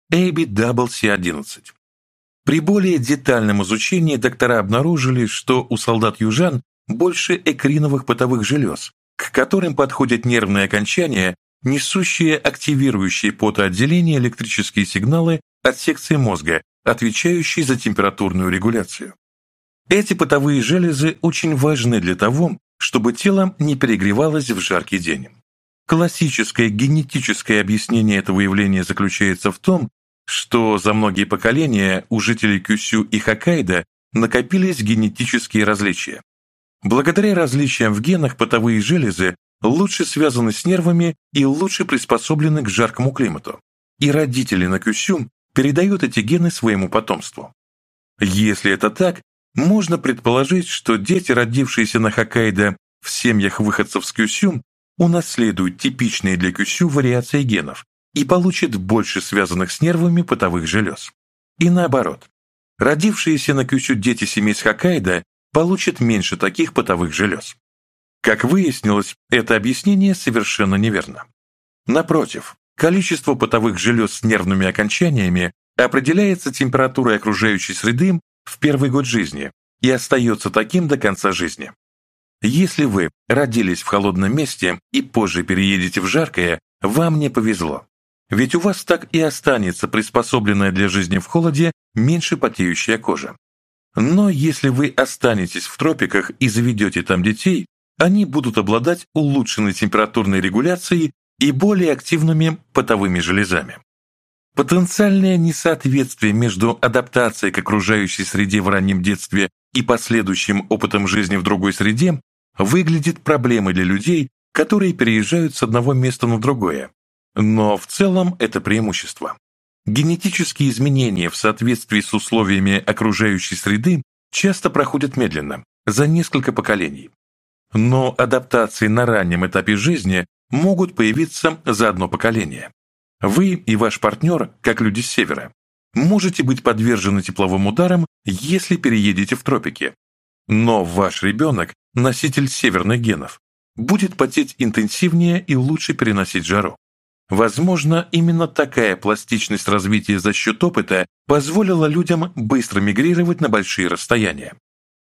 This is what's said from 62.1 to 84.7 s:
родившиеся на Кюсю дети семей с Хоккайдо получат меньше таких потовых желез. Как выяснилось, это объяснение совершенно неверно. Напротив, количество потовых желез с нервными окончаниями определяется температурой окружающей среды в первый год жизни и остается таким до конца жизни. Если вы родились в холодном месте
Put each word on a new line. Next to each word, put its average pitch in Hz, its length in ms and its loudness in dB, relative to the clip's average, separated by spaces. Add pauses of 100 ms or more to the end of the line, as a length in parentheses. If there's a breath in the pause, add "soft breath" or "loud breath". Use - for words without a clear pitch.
родившиеся 156 760 0
на 135 100 0
Кюсю 131 300 0
дети 113 320 -2
семей 104 280 0
с - 60 -10
Хоккайдо 107 600 0 (300)
получат 175 480 0
меньше 110 360 0
таких 98 380 -2
потовых 87 400 0
желез. 87 420 -4 (640)
Как 110 220 2
выяснилось, 131 680 0 (160)
это 117 260 2
объяснение 190 580 2
совершенно 107 600 0
неверно. 98 500 -2 (640)
Напротив, 156 680 -2 (180)
количество 170 600 0
потовых 113 440 0
желез 107 360 2
с - 80 -14
нервными 95 440 2
окончаниями 95 840 0 (240)
определяется 147 760 2
температурой 131 640 2
окружающей 104 580 0
среды 156 460 0 (240)
в - 140 -18
первый 143 320 2
год 135 160 0
жизни 73 440 -4 (300)
и - 100 2
остается 120 600 0
таким 127 380 0
до 143 80 2
конца 101 360 0
жизни. 85 400 -6 (720)
Если 151 420 2
вы 98 260 0 (180)
родились 113 540 2
в - 40 -14
холодном 98 480 0
месте 92 440 -4 (140)